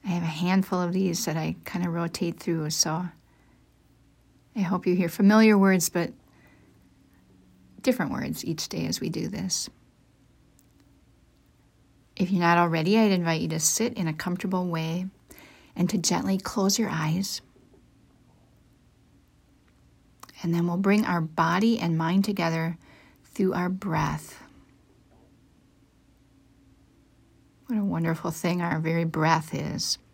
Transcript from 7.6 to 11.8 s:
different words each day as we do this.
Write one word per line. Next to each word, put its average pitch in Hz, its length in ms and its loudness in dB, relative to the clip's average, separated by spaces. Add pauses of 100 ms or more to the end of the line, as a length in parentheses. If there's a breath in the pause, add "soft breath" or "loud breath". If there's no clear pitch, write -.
different 247 300 0
words - 340 -6
each 160 240 -6
day 160 200 -6
as - 120 -4
we 160 80 -6
do 165 200 -6
this. - 420 -6 (2500)